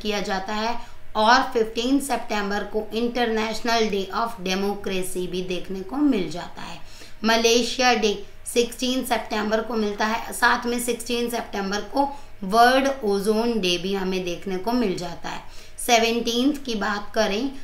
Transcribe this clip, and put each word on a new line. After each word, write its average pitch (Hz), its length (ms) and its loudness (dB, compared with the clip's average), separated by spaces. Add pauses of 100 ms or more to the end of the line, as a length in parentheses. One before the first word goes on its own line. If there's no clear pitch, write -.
किया 208 200 -2
जाता 190 320 -4
है, 220 240 -2 (380)
और 233 260 6 (100)
फिफ्टीन 233 480 2
September 208 680 -2
को 214 280 -4
International 226 960 0
Day 196 240 -2
of 233 280 -4
Democracy 190 840 -2
भी 175 180 -4
देखने 180 380 -4
को 254 140 -6
मिल 247 340 4
जाता 170 320 -10
है। 170 160 -12 (460)
Malaysia 233 680 4
डे 214 180 2 (340)
sixteen 247 580 0
September 220 560 0
को 226 160 -4
मिलता 214 300 0
है, 220 260 -4
साथ 240 340 2
में 240 140 0
sixteen 240 500 -2
September 208 500 -4 (120)
को 277 160 2 (360)
World 247 440 8 (160)
Ozone 214 560 2
Day 180 180 2
भी 190 160 -2
हमें 185 300 -2
देखने 175 340 -4
को 202 140 -2
मिल 220 240 0
जाता 170 320 -8
है। 175 120 -8 (380)
सेवनटीन्थ 233 840 2
की 233 100 -4
बात 208 400 -2
करें 220 360 0 (140)